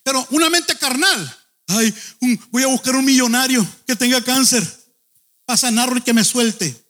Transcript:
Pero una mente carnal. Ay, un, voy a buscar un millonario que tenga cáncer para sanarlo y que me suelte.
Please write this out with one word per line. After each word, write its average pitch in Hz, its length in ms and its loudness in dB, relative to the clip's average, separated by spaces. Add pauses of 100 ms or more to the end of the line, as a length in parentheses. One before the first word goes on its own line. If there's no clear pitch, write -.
Pero 262 300 -2
una 320 180 2
mente 339 260 -2
carnal. 262 720 -2 (200)
Ay, 214 260 2 (280)
un, 247 280 0
voy 247 140 0
a 269 40 2
buscar 262 280 0
un 269 100 0
millonario 254 580 2 (220)
que 254 100 -2
tenga 247 280 0
cáncer 254 420 2 (800)
para 247 120 -2
sanarlo 247 400 0
y 247 40 0
que 240 120 0
me 226 100 4
suelte. 202 680 -2